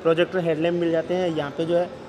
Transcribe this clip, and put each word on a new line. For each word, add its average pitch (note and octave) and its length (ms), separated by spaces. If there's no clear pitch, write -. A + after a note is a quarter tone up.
प्रोजेक्टर E3 380
हेडलैम्प E3+ 380
मिल E3+ 120
जाते E3 220
हैं। F3+ 160
यहाँ D3+ 220
पे E3 140
जो E3+ 120
है F3 120